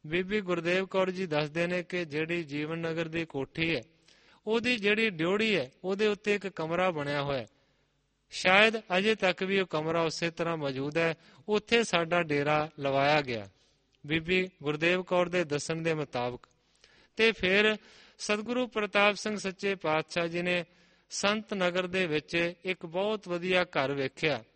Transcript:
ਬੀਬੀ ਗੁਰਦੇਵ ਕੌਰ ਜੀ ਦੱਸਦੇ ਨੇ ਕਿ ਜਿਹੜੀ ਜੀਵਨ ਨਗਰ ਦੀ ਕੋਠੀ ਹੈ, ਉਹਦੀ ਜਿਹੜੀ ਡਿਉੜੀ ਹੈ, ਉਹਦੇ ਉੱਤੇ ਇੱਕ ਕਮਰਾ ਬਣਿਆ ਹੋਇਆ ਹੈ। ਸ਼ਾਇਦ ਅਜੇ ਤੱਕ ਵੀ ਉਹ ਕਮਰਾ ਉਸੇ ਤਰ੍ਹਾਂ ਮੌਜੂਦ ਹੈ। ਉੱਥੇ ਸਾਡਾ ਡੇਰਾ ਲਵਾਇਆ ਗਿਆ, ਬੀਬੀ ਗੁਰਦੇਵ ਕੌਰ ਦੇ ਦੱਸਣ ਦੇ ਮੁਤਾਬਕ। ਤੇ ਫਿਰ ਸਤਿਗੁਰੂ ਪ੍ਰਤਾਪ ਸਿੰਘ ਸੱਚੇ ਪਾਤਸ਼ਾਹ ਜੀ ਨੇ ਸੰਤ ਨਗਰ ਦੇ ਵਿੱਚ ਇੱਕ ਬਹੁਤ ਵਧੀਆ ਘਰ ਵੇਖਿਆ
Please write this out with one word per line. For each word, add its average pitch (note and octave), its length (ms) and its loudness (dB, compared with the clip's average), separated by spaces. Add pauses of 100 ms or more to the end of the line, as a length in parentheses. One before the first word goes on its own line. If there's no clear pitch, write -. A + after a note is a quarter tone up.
ਬੀਬੀ F#3 340 0
ਗੁਰਦੇਵ F3+ 440 0
ਕੌਰ F#3 260 0
ਜੀ F#3 140 -4
ਦੱਸਦੇ D3+ 420 0
ਨੇ F3 160 -2
ਕਿ F3 220 -4
ਜਿਹੜੀ D#3+ 380 -4
ਜੀਵਨ D3+ 360 -6
ਨਗਰ E3 280 -4
ਦੀ E3 180 -4
ਕੋਠੀ D#3+ 500 -2
ਹੈ, A#2+ 60 -2 (640)
ਉਹਦੀ A#3 300 2
ਜਿਹੜੀ G#3+ 320 2
ਡਿਉੜੀ G3 460 0
ਹੈ, C3 160 -2 (120)
ਉਹਦੇ G3 240 0
ਉੱਤੇ G#3 280 0
ਇੱਕ G3+ 120 -6
ਕਮਰਾ F3 440 0
ਬਣਿਆ C#3+ 320 -2
ਹੋਇਆ C#3 160 -2
ਹੈ। A2 80 -8 (800)
ਸ਼ਾਇਦ G#3 480 4 (200)
ਅਜੇ G#3+ 180 2
ਤੱਕ F#3+ 280 0
ਵੀ G3 160 0
ਉਹ F#3 80 0
ਕਮਰਾ D#3+ 340 0
ਉਸੇ E3 300 -2
ਤਰ੍ਹਾਂ E3 260 -4
ਮੌਜੂਦ C#3+ 400 -4
ਹੈ। E3 180 2 (340)
ਉੱਥੇ G#3+ 340 2
ਸਾਡਾ F3 400 2
ਡੇਰਾ D3+ 460 0 (100)
ਲਵਾਇਆ C#3 420 4
ਗਿਆ, A2+ 280 -6 (560)
ਬੀਬੀ E3 440 0 (140)
ਗੁਰਦੇਵ D#3+ 400 0
ਕੌਰ F3+ 260 0
ਦੇ F3+ 140 0
ਦੱਸਣ D3 320 -4
ਦੇ E3 180 -2
ਮੁਤਾਬਕ। B2 540 -4 (720)
ਤੇ A3+ 140 4
ਫਿਰ G#3 460 2 (420)
ਸਤਿਗੁਰੂ A3+ 480 -2
ਪ੍ਰਤਾਪ G#3 480 2
ਸਿੰਘ G#3+ 220 -4
ਸੱਚੇ G3 380 -4
ਪਾਤਸ਼ਾਹ D#3+ 520 0
ਜੀ E3+ 140 -4
ਨੇ F3 240 -2 (440)
ਸੰਤ G#3+ 440 -2
ਨਗਰ F3+ 340 0
ਦੇ F#3 200 0
ਵਿੱਚ E3+ 460 -2 (120)
ਇੱਕ F#3 200 -4
ਬਹੁਤ G3 420 -4
ਵਧੀਆ F3+ 360 0
ਘਰ C#3+ 280 0
ਵੇਖਿਆ C#3 520 -2 (120)